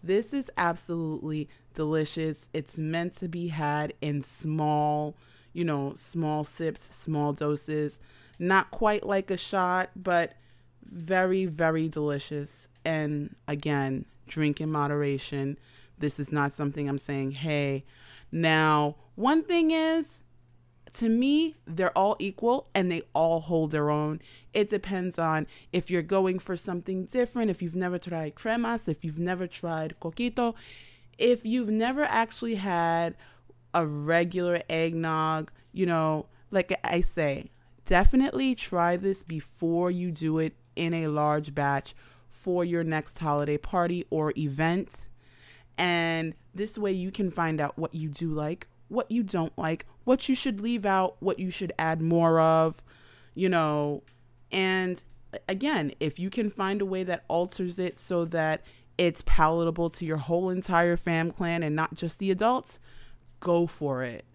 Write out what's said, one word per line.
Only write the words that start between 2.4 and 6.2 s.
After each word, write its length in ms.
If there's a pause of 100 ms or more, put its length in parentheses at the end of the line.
It's 240
meant 420
to 100
be 200
had 520
in 200
small, 960 (360)
you 120
know, 300
small 480